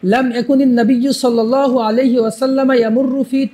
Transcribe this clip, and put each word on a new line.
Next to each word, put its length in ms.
"লাম 260
ইয়াকুনিন 420
নাবিয়্যু 400
সাল্লাল্লাহু 640
আলাইহি 400
ওয়াসাল্লাম 540
ইয়ামুররু 520
ফি 300